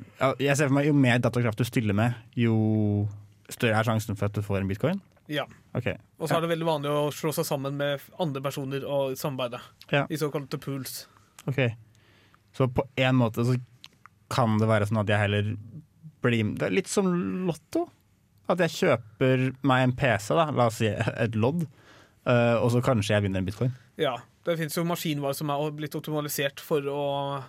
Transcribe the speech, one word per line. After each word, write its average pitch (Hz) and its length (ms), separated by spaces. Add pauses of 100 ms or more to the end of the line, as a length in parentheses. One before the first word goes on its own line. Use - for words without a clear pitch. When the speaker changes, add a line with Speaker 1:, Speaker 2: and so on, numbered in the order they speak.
(200)
Speaker 1:
ja, 131 100 (100)
jeg 139 180
ser 147 120
for 135 80
meg, 143 100
jo 147 80
mer 123 260
datakraft 120 380
du 123 80
stiller 107 260
med, 117 220 (180)
jo 117 220 (960)
større 110 260
er 110 80
sjansen 110 320
for 104 80
at 101 100
du 107 60
får 98 200
en 95 80
Bitcoin? 165 300 (280)
Speaker 2:
Ja. 147 160 (300)
Speaker 1:
Ok. 127 120 (320)
Speaker 2:
Og 160 100
så 143 60
Speaker 1:
Ja. - 40
Speaker 2:
er - 40
det 165 160
veldig 165 80
vanlig 147 240
å 147 220
slå 156 200
seg 160 140
sammen 139 300
med 143 240
f-, - 180
andre 143 240
personer 139 420
og 139 320
samarbeide 127 440 (300)
Speaker 1:
Ja. 143 200
Speaker 2:
i 160 60
såkalte 147 440
pools. - 460 (400)
Speaker 1:
Ok. 123 300 (760)
Så 131 180
på 123 100 (160)
en 131 180
måte 117 300
så 127 120 (720)
kan 110 300
det 110 100
være 104 200
sånn 110 120
at 101 60
jeg 104 140
heller 104 360 (640)
blir, 113 360
det - 80
er - 80
litt 190 140
som 185 580
lotto. 320 420 (600)
At 180 100
jeg 165 120
kjøper 131 920
meg 131 220
en 127 120
P 117 220
C, - 160
da, 160 160
la 123 160
oss 110 120
si 113 80
et 110 500
lodd, 139 260 (640)
eh, 120 320
og 117 140
så 120 100
kanskje 110 320
jeg 104 80
vinner 95 160
en 92 80
Bitcoin. 123 260 (240)
Speaker 2:
Ja, 135 200 (280)
det 170 140
finnes 156 180
jo 170 80
maskinvarer 147 500
som 151 160
er 147 200
blitt 151 240
optimalisert 147 680
for 151 220
å, 139 680